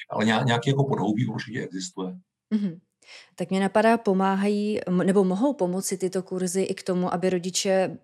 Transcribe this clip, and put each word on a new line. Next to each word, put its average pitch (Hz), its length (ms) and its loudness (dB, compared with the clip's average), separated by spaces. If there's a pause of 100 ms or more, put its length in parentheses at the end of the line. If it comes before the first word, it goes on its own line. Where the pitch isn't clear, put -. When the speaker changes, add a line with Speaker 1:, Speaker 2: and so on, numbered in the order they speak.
Speaker 1:
ale - 160 -2
nějak-, 110 200 2
nějaký 127 240 2
jako 139 180 2
podhoubí 107 400 0
určitě 117 360 -8
existuje. - 520 -10 (380)
Speaker 2:
Mhm. 196 260 -2 (560)
Tak 175 140 -6
mě 190 100 0
napadá, 214 380 4
pomáhají, 202 880 0
m-, 180 180 2
nebo 196 180 4
mohou 196 300 2
pomoci 185 440 -2
tyto 185 260 -4
kurzy 185 380 -2
i 190 120 -2
k - 100 -10
tomu, 180 300 0
aby 180 160 0
rodiče 185 760 0